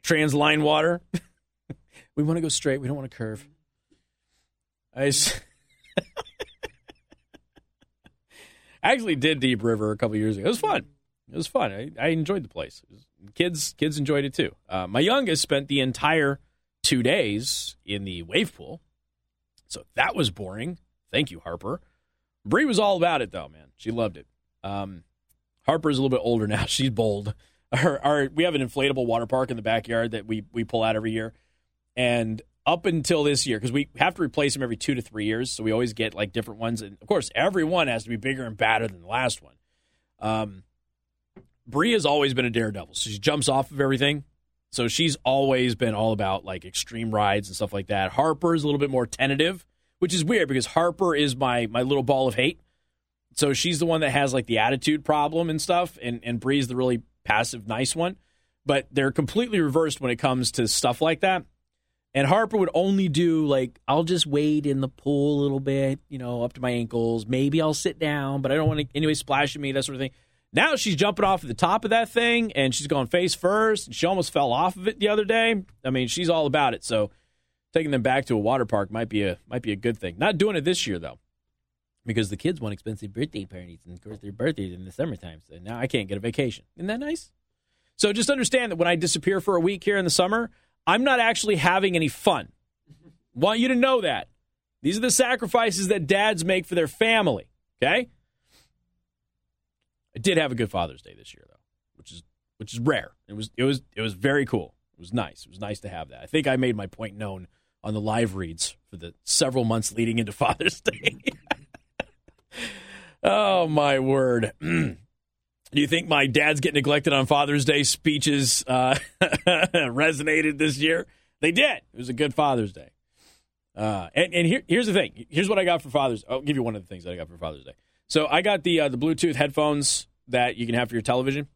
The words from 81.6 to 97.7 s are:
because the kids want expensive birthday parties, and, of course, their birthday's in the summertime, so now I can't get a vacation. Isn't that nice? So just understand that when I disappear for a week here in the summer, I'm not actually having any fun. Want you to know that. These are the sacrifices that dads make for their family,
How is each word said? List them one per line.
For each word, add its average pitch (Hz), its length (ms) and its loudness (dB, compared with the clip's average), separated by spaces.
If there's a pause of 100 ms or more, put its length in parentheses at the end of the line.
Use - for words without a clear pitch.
because 107 240 -2
the 101 60 -8
kids 160 240 -4
want 107 140 -6
expensive 101 380 -12
birthday 107 320 -6
parties, 90 420 -18
and, 90 60 -18
of 90 120 -18
course, 107 160 -16
their 101 100 -14
birthday's 101 420 -4
in 92 120 -14
the 92 80 -16
summertime, 92 560 -8
so 80 120 -20
now 113 200 -10
I 131 80 -4
can't 104 200 -2
get 101 80 -6
a 98 40 -6
vacation. 117 440 -4 (120)
Isn't 170 100 -10
that 220 140 -4
nice? 302 320 -8 (640)
So 208 160 2
just 226 180 0
understand 254 400 2
that 170 60 -4
when 170 100 2
I 170 80 4
disappear 175 460 0
for 190 160 2
a 170 40 4
week 185 220 0
here 208 140 0
in 190 80 0
the 170 80 2
summer, 214 400 2 (340)
I'm 208 160 4
not 269 160 4
actually 220 380 2
having 180 400 2
any 160 120 2
fun. 135 440 0 (800)
Want 196 260 2
you 247 100 2
to 262 60 4
know 254 280 4
that. 135 260 -2 (540)
These 180 160 0
are - 20 -4
the 247 100 2
sacrifices 233 800 0
that 190 180 0
dads 196 380 2
make 185 220 0
for - 80 -6
their 165 140 2
family, 214 580 2 (360)